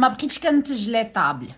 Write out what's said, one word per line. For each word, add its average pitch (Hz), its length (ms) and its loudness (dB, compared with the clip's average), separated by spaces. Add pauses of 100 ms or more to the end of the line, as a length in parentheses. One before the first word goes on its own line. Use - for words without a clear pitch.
ما 254 80 6
بقيتش - 300 -2
كنتج 285 520 0
لي 226 140 0
طابل. 147 540 -2